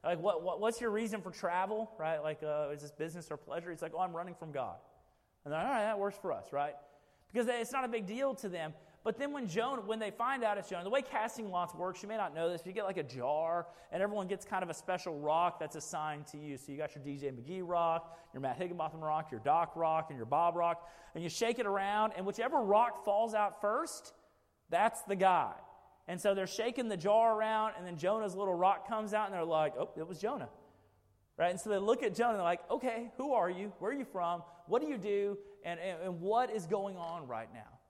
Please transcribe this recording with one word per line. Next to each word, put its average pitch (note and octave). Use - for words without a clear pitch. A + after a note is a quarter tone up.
Like, E3
"What, E3+
what, F3
what's A3+
your A#3
reason G#3+
for F3+
travel?" G3
Right? D#3+
Like, D#3
uh, D3+
"Is D3
this D3
business D#3+
or D3+
pleasure?" E3+
He's D#3+
like, E3
"Oh, E3
I'm F3
running E3+
from D#3+
God." A2+
And D3
they're D#3
like, G3
"All C#4
right, A3
that G#3+
works G3
for F3+
us," G#2
right? C#3+
Because A3+
it's A#3+
not C4
a -
big A3+
deal B3+
to A3
them. D#3+
But -
then C#4+
when C4
Jonah, A3+
when A3
they G#3+
find B3
out G#3
it's -
Jonah, F3+
the G3
way C4+
casting A3+
lots F3
works, F3+
you G3+
may A3
not F3
know E3
this, F3
but -
you F#3+
get, G#3
like, F#3
a D#3
jar, D3+
and F3+
everyone G#3
gets F#3+
kind F#3
of F3
a D#3+
special F3
rock E3
that's D#3
assigned D3+
to D3+
you. D3
So C#3
you C#3
got D3+
your C#3+
D C#3+
J C#3
McGee D3
rock, E3+
your C3+
Matt C3
Higginbotham E3
rock, D#3
your A#2
Doc E3
rock, D#3+
and C3+
your A2+
Bob E3
rock, E3+
and E3
you E3
shake A3+
it G#3+
around, G3+
and F#3
whichever B3
rock A3
falls G#3+
out G#3
first, -
that's G#3
the G3
guy. F3
And F3
so G3
they're F#3+
shaking A#3
the G3+
jar A3
around, A3
and F3
then F3
Jonah's G3
little F#3+
rock F3+
comes G#3+
out, G#3
and G3
they're F3
like, D#3
"Oh, C3+
it D#3+
was F3
Jonah." G3+
Right? E3+
And F3+
so G#3+
they G3+
look B3
at G#3
Jonah, A#3
and G#3
they're F3+
like, F3
"Okay, A#3
who C#4
are F#3
you? F#3+
Where G3
are C#4+
you C4+
from? F3
What A3
do D#4
you C#4
do? G3+
And, E3+
and, E3+
and F3+
what A3
is G3
going G3
on E3
right A#2
now?" -